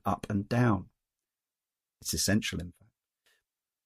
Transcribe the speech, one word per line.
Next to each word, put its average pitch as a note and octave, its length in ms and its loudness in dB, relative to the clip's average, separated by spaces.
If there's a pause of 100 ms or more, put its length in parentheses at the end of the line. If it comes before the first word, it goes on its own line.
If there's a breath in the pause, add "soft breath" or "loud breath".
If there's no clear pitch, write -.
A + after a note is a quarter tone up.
up - 240 -2
and G#2 200 -2
down. A#2 380 2 (1120)
It's - 140 -6
essential, G2+ 440 0
in E2+ 140 -8
fact. - 180 -20 (960)